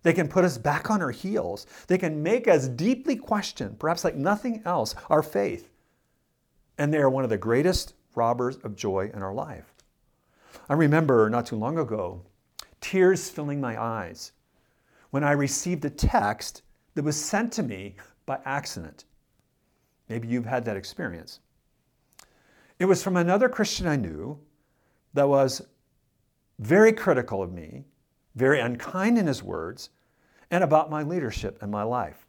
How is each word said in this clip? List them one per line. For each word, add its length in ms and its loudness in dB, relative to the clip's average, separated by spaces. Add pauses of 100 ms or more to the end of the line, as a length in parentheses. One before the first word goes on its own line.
They 100 4
can 160 0
put 160 4
us 140 0
back 320 -2
on 120 0
our 80 -2
heels. 560 -6 (220)
They 100 2
can 240 -2
make 240 2
us 220 6
deeply 480 0
question, 640 -4
perhaps 260 -2
like 100 0
nothing 500 -2
else, 300 -2 (160)
our 120 4
faith. 480 -4 (1080)
And 140 0
they 60 2
are 120 6
one 140 0
of 60 0
the 80 0
greatest 560 0 (200)
robbers 440 0
of 180 -10
joy 360 -2
in 100 -10
our 120 -8
life. 400 -12 (960)
I 60 2
remember 540 6
not 180 -2
too 100 -8
long 220 -4
ago, 440 -6 (580)
tears 500 4
filling 300 -6
my 220 -4
eyes 500 -8 (800)
when 140 -2
I 80 4
received 520 0
a 60 -2
text 720 0 (320)
that 100 -4
was 120 0
sent 380 -2
to 80 -4
me 340 -8 (300)
by 180 -6
accident. 600 -8 (1040)
Maybe 200 -6
you've 160 0
had 220 -2
that 100 -4
experience. 640 -10 (1400)
It 60 0
was 180 4
from 140 0
another 320 4
Christian 380 -2
I 100 2
knew 420 -6 (760)
that 140 4
was 340 2 (960)
very 340 6
critical 500 0
of 100 -6
me, 320 -14 (500)
very 260 4
unkind 560 -2
in 100 2
his 160 -2
words, 480 -10 (600)
and 120 2
about 280 6
my 120 -4
leadership 600 -4
and 80 -8
my 140 -2
life. 440 -4